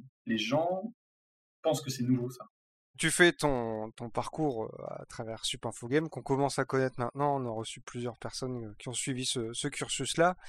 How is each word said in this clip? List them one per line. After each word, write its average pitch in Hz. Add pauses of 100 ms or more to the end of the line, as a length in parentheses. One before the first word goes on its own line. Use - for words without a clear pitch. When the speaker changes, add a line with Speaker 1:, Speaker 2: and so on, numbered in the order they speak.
(260)
Speaker 1:
les 113
gens 160 (680)
pensent 151
que 135
c'est 123
nouveau, 123
ça. - (540)
Speaker 2:
Tu 160
fais 175
ton, 113
ton 120
parcours, 123
euh, - (160)
à -
travers 113
Sup -
Info 117
Game, 151
qu'on 127
commence 135
à 135
connaître 131
maintenant. 139
On 123
a 117
reçu 113
plusieurs 120
personnes, 127
euh, 104
qui -
ont -
suivi 127
ce, 113
ce 147
cursus-là. 160 (120)